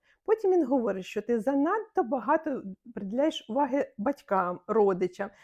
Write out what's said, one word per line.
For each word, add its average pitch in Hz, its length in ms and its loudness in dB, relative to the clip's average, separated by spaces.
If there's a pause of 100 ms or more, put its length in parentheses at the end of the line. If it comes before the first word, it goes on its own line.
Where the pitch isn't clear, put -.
(240)
Потім 427 280 2
він 339 140 4
говорить, 220 380 0
що - 180 -8
ти 233 180 0
занадто 330 600 0
багато 254 600 -2 (320)
приділяєш 262 560 -2
уваги 269 480 -2
батькам, 190 680 -2
родичам, 196 640 0 (140)